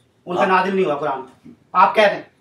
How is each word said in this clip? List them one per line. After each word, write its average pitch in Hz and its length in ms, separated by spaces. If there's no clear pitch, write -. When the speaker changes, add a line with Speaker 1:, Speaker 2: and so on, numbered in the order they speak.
Speaker 1:
ان 180 100
پہ 190 60
Speaker 2:
ہاں۔ 202 60
Speaker 1:
نادل 190 280
نہیں 185 100
ہوا 147 100
قرآن۔ 139 540
آپ 185 240
کہہ 214 160
دیں۔ 151 100